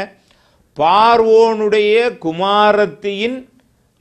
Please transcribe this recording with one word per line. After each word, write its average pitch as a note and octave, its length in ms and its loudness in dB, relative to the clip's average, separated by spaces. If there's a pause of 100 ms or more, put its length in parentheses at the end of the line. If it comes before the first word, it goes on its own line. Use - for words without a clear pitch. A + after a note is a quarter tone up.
(760)
பார்வோனுடைய G#3+ 1200 2 (220)
குமாரத்தியின் G3+ 1200 -2 (640)